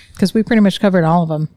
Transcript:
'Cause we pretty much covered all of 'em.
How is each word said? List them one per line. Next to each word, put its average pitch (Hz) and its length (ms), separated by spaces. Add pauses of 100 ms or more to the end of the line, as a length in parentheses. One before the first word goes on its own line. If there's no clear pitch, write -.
(180)
'Cause 190 160
we 220 100
pretty 220 180
much 202 180
covered 185 240
all 170 200
of 160 80
'em. 156 260